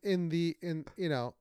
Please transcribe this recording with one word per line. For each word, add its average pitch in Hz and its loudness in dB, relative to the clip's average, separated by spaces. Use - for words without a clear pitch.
in 180 2
the, 165 2
in, 160 -4
you 180 0
know, 123 0